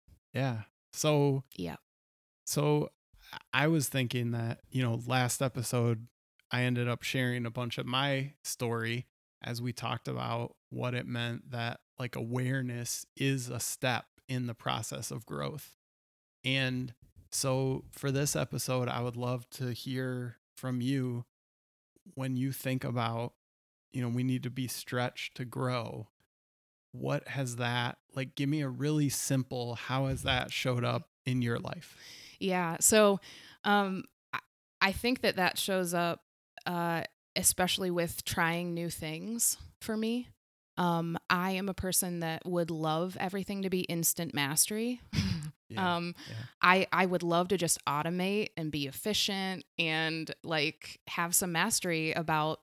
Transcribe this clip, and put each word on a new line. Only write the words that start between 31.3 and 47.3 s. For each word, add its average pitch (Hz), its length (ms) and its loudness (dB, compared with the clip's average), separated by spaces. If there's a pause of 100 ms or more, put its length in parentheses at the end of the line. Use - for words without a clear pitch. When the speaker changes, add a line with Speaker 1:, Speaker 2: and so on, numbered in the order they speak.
Speaker 1:
your 120 180 2
life? - 380 -10 (420)
Speaker 2:
Yeah. 180 420 0
So, 208 380 8 (440)
um, 202 400 4 (300)
I, - 60 -4 (420)
I 196 100 6
think 247 300 0
that 196 160 2
that 180 200 4
shows 185 360 0
up, 175 280 2 (460)
uh, 170 360 0 (320)
especially 180 540 2
with 170 360 0
trying 170 480 0
new 170 160 -2
things 170 680 -2 (240)
for 220 160 -4
me. 233 300 -2 (500)
Um, 170 400 0 (120)
I 185 220 2
am 190 180 0
a 185 40 -2
person 180 460 -2
that 165 260 -4
would 175 240 2
love 160 500 0
everything 196 440 -2
to 190 60 2
be 185 120 2
instant 170 520 0
mastery. 214 680 2 (120)
<laughs> - 80 2 (480)
Speaker 1:
Yeah, 180 260 2
Speaker 2:
Um, 175 200 -4 (140)
Speaker 1:
yeah. 117 60 -8 (260)
Speaker 2:
I, 185 300 8
I 180 160 6
would 175 160 2
love 170 240 4